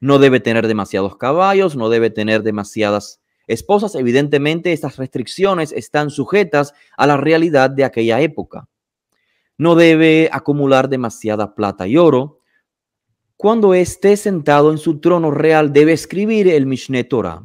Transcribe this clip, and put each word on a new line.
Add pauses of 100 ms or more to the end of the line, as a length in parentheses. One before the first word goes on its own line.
No
debe
tener
demasiados
caballos,
no
debe
tener
demasiadas (260)
esposas.
Evidentemente,
estas
restricciones
están
sujetas (240)
a
la
realidad
de
aquella
época. (920)
No
debe
acumular
demasiada
plata
y
oro. (960)
Cuando
esté
sentado
en
su
trono
real,
debe
escribir
el
Mishneh
Torah,